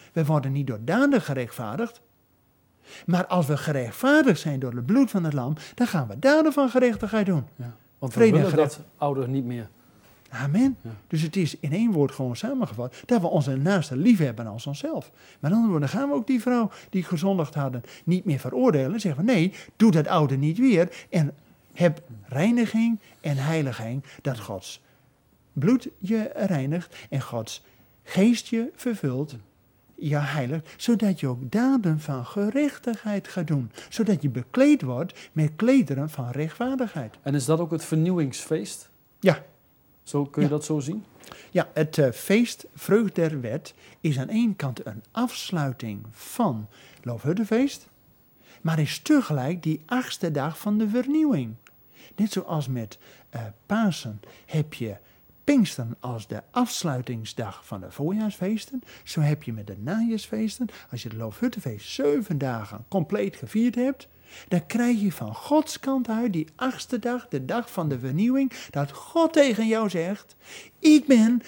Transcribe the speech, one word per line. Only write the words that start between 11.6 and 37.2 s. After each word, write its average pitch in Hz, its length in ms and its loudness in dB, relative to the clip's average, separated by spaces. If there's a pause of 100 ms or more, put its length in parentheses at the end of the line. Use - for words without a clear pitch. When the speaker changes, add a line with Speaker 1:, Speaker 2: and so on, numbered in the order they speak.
Speaker 1:
één 220 200 2
woord 143 200 4
gewoon 127 240 -4
samengevat, 196 600 -4 (100)
dat 233 160 4
we 175 60 0
onze 139 280 0
naaste 147 420 0
lief 208 220 6
hebben 117 280 -2
als 113 200 -10
onszelf. 196 440 -6 (280)
Met 147 120 -2
andere 226 200 4
woorden, 143 180 2
gaan 269 200 -2
we 285 60 0
ook 247 120 -2
die 254 140 2
vrouw 240 280 2 (200)
die 185 140 0
gezondigd 180 500 0
hadden 127 300 -4 (200)
niet 180 220 0
meer 139 140 0
veroordelen. 151 520 2
Dan 226 80 -4
zeggen 165 260 0
we: 254 60 4
"Nee, 190 220 4 (220)
doe 220 160 8
dat 151 160 4
oude 143 300 4
niet 156 200 0
weer 202 520 4
en 156 240 2 (400)
heb 165 280 2 (220)
reiniging 226 760 2 (220)
en 143 160 -2
heiliging, 135 680 -2 (180)
dat 123 180 -4
Gods 101 420 -12 (720)
bloed 214 340 2 (120)
je 214 360 -2
reinigt 170 600 -2 (140)
en 139 120 -2
Gods - 420 -8 (400)
geest 220 440 2
je 233 280 -2
vervult, 151 600 -4 (600)
je 147 220 -2
heiligt, 147 600 -4
zodat 208 420 2
je 143 80 -2
ook 123 240 -4
daden 214 480 2
van 131 260 -6
gerechtigheid 214 1000 -2
gaat 165 200 -4
doen. 135 240 0 (180)
Zodat 202 320 0
je 143 80 0
bekleed 254 520 2
wordt 131 500 -6
met 151 240 2
klederen 156 540 2
van 123 200 -8
rechtvaardigheid." 165 920 -4